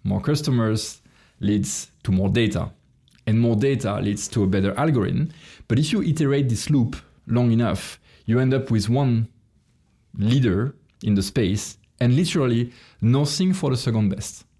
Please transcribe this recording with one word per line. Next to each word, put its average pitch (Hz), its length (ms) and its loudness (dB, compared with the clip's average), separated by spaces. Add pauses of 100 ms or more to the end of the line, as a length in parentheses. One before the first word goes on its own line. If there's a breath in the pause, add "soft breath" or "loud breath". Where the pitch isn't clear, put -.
More 98 180 -2
customers 120 800 -2 (400 soft breath)
leads - 500 -2 (120)
to - 80 -2
more 95 180 2
data, 98 420 0 (560)
and 113 120 2
more 117 160 2
data 107 440 0
leads 101 300 -4
to 107 140 0
a 92 40 2
better 98 300 0
algorithm. 131 520 0 (380 loud breath)
But 120 120 2
if 151 120 0
you 214 120 0
iterate 139 440 0
this 113 220 -2
loop 135 260 2 (320)
long 120 240 2
enough, 113 480 -2 (260 soft breath)
you 117 140 2
end 131 140 2
up 131 180 -2
with 107 180 0
one 120 380 2 (880)
leader 117 580 0 (260)
in 104 140 0
the 98 80 0
space 101 540 -2 (240)
and 123 120 4
literally 127 600 0 (260 loud breath)
nothing 143 540 2
for 160 160 -2
the 127 80 0
second 113 320 0
best. - 340 -8 (160)